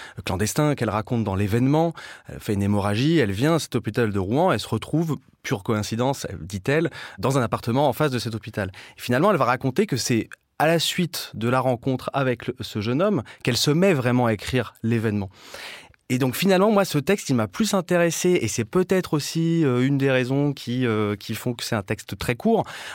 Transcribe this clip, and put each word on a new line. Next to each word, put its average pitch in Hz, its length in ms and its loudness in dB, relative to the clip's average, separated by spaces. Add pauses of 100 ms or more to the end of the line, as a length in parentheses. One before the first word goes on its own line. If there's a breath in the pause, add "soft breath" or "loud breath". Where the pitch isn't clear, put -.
(180 loud breath)
euh, 101 60 -12
clandestin, 107 520 0
qu'elle 110 140 -2
raconte 107 360 0
dans 95 100 0
L'événement. 127 560 2 (380 loud breath)
Elle - 100 -12
fait - 140 -4
une 98 100 0
hémorragie, 104 540 2
elle 107 160 2
vient 139 220 2
à 151 40 0
cet - 160 -6
hôpital 110 380 -2
de 101 60 0
Rouen, 135 340 0
elle 110 80 -2
se - 80 -10
retrouve, 151 480 -2 (240)
pure 107 220 -4
coïncidence, 117 640 -2 (140)
dit-elle, 117 520 -2 (280 loud breath)
dans 135 180 2
un 135 40 4
appartement 117 480 0
en 120 40 0
face 151 180 0
de 123 80 -2
cet 110 160 -6
hôpital. 107 360 -6 (260 loud breath)
Et - 40 -18
finalement, 143 300 2
elle 185 60 2
va 135 60 4
raconter 127 420 2
que 143 120 -2
c'est 113 320 0 (300)
à 147 80 4
la 165 120 4
suite - 540 -4
de 113 160 -2
la 127 100 2
rencontre 127 540 -2
avec 127 340 -2
le, - 140 -6
ce 107 180 -6
jeune 120 220 0
homme 190 220 0 (200 loud breath)
qu'elle 123 140 0
se - 140 2
met 180 220 4
vraiment 123 340 2
à 113 60 2
écrire - 480 -4
L'événement. 107 480 0 (800 loud breath)
Et 127 100 0
donc 131 160 0
finalement, 190 360 4
moi, 202 140 4
ce 147 140 -2
texte, 190 300 -2
il 139 60 2
m'a 110 120 2
plus - 260 -2
intéressé, 180 680 2
et - 60 0
c'est 113 160 -2
peut-être 185 500 0
aussi, 165 520 0
euh, 127 200 2
une 139 120 2
des 139 140 2
raisons 135 420 2
qui, 127 320 -2
euh, 107 300 2
qui - 180 -8
font 120 200 -4
que - 100 -8
c'est - 120 -2
un 107 60 0
texte 107 360 -6
très - 180 -2
court, 214 300 4 (300 loud breath)